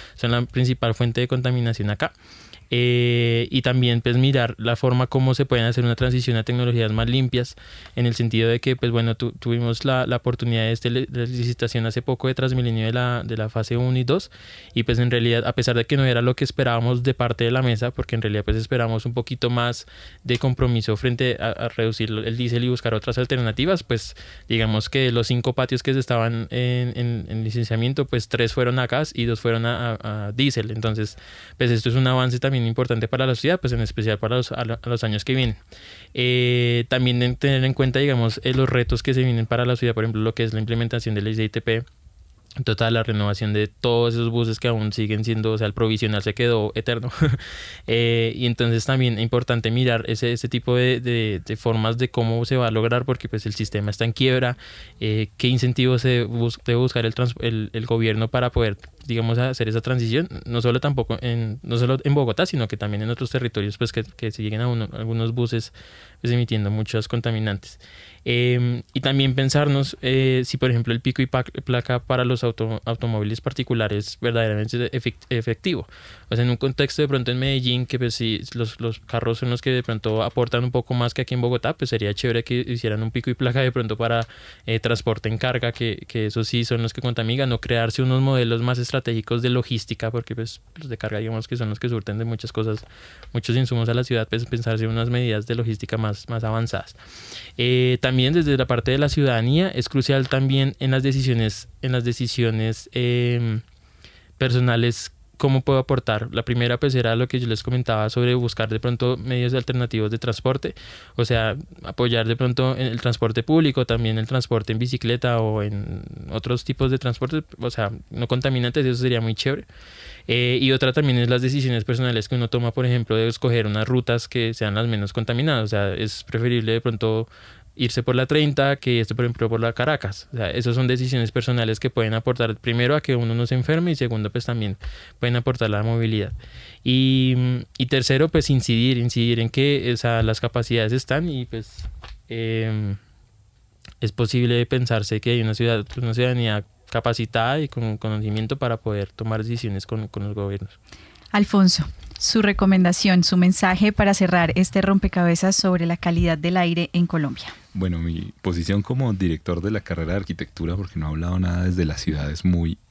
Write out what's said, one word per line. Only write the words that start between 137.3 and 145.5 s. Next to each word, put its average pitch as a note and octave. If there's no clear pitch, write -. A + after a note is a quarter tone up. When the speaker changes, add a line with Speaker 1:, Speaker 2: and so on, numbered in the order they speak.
Speaker 1:
y D3+
tercero, C3+
pues, D#3+
incidir, B2
incidir A#2
en A2+
que, C#3
o A#2
sea, A#2
las A2
capacidades A#2
están C#3
y, C3
pues, -
em, A2
es G#2+
posible A#2+
pensarse A2+
que -
hay A#2+
una A2